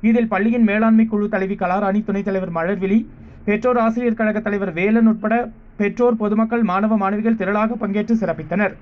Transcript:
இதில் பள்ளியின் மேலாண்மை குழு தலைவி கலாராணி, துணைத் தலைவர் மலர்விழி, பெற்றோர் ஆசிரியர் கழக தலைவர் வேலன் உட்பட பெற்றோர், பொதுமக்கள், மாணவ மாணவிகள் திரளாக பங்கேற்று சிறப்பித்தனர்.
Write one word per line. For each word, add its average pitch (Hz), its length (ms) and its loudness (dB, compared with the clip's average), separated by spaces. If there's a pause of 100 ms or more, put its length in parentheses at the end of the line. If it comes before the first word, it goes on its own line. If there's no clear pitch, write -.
இதில் 226 280 2
பள்ளியின் 220 420 2
மேலாண்மை 220 360 4
குழு 208 220 -2
தலைவி 190 260 -2
கலாராணி, 196 500 0
துணைத் 196 200 -2
தலைவர் 185 340 -4
மலர்விழி, 190 420 0 (440)
பெற்றோர் 233 340 0
ஆசிரியர் 226 400 0
கழக 214 220 -2
தலைவர் 202 320 -4
வேலன் 220 340 2
உட்பட 220 280 2 (420)
பெற்றோர், 233 400 0
பொதுமக்கள், 220 460 0
மாணவ 208 340 0
மாணவிகள் 208 440 0
திரளாக 214 400 -2
பங்கேற்று 208 340 -2
சிறப்பித்தனர். 175 680 -2